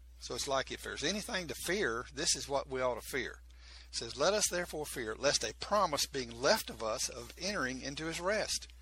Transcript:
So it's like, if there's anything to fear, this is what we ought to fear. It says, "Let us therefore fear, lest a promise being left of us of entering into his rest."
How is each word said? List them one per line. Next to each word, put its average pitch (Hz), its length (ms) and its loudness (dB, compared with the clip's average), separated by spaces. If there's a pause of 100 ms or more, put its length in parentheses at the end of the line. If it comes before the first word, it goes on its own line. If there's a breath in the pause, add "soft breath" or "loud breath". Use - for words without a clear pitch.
(200)
So - 160 -6
it's 120 100 -2
like, 135 240 2
if 120 120 -6
there's 104 220 -4
anything 190 440 -2
to 123 60 -4 (100)
fear, 139 500 2
this 151 220 2
is 123 120 -6
what 139 200 0
we 131 120 -2
ought 123 200 2
to - 80 -12
fear. 110 320 -4 (500 loud breath)
It - 60 -4
says, 117 200 -6
"Let 160 180 6
us 208 140 4
therefore 175 380 -2
fear, 110 300 -4
lest 135 260 4
a 110 120 -2
promise 185 520 4
being 117 340 -4
left 185 300 4
of 110 100 -8
us 113 280 0
of 120 300 -10
entering 151 420 -2
into 139 260 -4
his 165 140 -2
rest." 196 480 0 (140 loud breath)